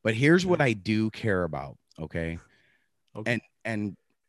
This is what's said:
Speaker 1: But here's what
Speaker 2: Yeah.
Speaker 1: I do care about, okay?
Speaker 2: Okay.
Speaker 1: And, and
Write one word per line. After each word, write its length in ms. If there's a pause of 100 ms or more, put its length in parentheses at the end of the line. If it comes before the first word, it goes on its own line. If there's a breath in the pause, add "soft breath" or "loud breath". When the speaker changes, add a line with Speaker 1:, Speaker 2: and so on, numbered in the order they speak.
Speaker 1:
But 120
here's 300
what 140
Speaker 2:
Yeah. 80
Speaker 1:
I 60
do 380
care 340
about, 320 (240)
okay? 380 (760)
Speaker 2:
Okay. 160
Speaker 1:
And, 100 (220)
and 320 (320)